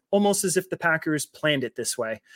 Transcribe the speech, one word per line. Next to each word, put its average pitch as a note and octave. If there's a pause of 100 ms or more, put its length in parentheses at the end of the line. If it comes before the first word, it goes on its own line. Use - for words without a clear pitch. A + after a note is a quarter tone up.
(120)
almost G3+
as F3
if F3+
the E3+
Packers D#3+
planned D3
it A#2
this -
way A2+ (140)